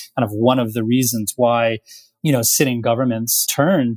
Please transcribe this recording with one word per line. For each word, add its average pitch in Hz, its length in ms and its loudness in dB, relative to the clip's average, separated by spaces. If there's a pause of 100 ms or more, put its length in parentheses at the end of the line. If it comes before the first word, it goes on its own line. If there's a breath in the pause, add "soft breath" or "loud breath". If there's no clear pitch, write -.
(180 loud breath)
kind 123 80 0
of 104 80 -6
one 123 260 2
of 113 140 -4
the 117 100 -2
reasons 117 520 -2
why, 117 440 0 (440 loud breath)
you 156 80 2
know, 127 100 2
sitting 123 400 0
governments 117 640 0
turn 143 520 2